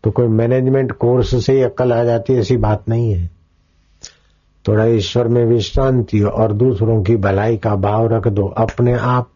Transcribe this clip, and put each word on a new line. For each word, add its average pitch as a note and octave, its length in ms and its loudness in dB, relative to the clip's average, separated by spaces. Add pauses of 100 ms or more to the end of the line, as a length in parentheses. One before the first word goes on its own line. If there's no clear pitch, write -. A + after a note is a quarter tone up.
तो A2+ 60 2
कोई A#2+ 160 0
मैनेजमेंट B2+ 640 0
कोर्स B2 540 0
से C3+ 60 2
ही C3+ 100 4
अक्ल B2 300 0
आ A#2 120 0
जाती A#2 280 -2
है, B2+ 60 2
ऐसी A#2+ 180 0
बात G#2+ 320 -2
नहीं A#2 240 0
है। F2 180 -4 (1400)
थोड़ा G#2+ 160 2
ईश्वर A#2 440 0
में A#2+ 160 2
विश्रांति A#2+ 760 0
और G#2+ 320 0
दूसरों A2 500 0
की A2+ 140 2
भलाई G2+ 400 0
का G#2 200 -2
भाव G#2 300 0
रख A2+ 220 0
दो, G2+ 180 0
अपने A#2 460 -2
आप B2 440 -2